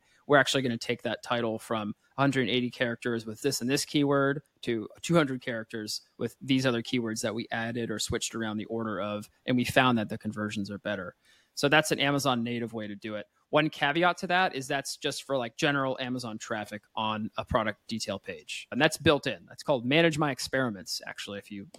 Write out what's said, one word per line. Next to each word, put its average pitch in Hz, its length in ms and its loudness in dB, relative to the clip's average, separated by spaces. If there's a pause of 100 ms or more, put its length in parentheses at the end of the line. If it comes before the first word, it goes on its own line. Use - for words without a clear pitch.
(260)
we're 143 120 6
actually 135 240 4
gonna 120 160 0
take - 240 -4
that 110 220 -4
title 117 360 0
from 107 360 -4 (220)
a 131 40 2
hundred 135 260 4
eighty 123 220 2
characters 117 560 -2
with 110 160 -10
this 139 180 0
and 120 100 -2
this 143 140 2
keyword 139 580 2 (200)
to 113 260 -2 (140)
two 170 140 2
hundred 135 260 2
characters 110 600 -6 (160)
with - 220 -4
these 131 260 2
other 120 160 2
keywords 113 420 -2
that 107 120 -2
we 120 160 -6
added 117 400 -4
or 104 80 -4
switched - 360 -4
around 110 200 -2
the 107 100 -4
order 110 360 -4
of, 104 260 -4 (180)
and 127 120 2
we 123 80 2
found 127 320 4
that 107 100 0
the 110 100 -6
conversions 104 540 -4
are 101 80 -8
better." 95 360 -6 (400)
So - 120 2
that's 151 240 4
an 165 80 0
Amazon 139 420 2
native 117 300 -4
way 110 160 -6
to 104 80 -10
do 107 200 -8
it. 104 100 -8 (240)
One 151 200 4
caveat 170 500 2
to 185 80 -6
that 180 280 2
is 131 120 -6
that's 139 280 -4
just - 280 -4
for, 139 120 -2
like, 117 220 -4
general 139 420 2
Amazon 123 380 -6
traffic 107 460 -6 (120)
on 107 400 -2
a 107 80 -2
product 107 440 0
detail 107 320 -4
page. - 520 -12
And 113 80 -2
that's 156 180 4
built 151 280 4
in. 107 240 -6
That's - 140 -18
called 127 220 2
Manage 156 340 4
My 151 120 2
Experiments, 120 720 -2
actually, - 340 -10
if - 120 -14
you 101 160 -10 (120)